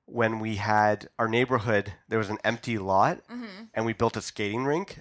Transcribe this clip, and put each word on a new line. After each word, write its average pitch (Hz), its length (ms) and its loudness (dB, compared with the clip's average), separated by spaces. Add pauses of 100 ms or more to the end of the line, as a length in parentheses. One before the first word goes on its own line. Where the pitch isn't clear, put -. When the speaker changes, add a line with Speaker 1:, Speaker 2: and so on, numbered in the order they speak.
Speaker 1:
when 113 340 0
we 110 160 -4
had 107 520 2 (100)
our 113 100 0
neighborhood, 113 640 2 (160)
there 110 100 0
was 104 120 -2
an 107 120 -4
empty 113 360 -2
lot, 98 400 2 (100)
Speaker 2:
Mm-hmm. 226 360 -14 (100)
Speaker 1:
and 110 120 -2
we 113 60 0
built 113 240 0
a 107 60 -4
skating 107 420 -4
rink. 160 360 -4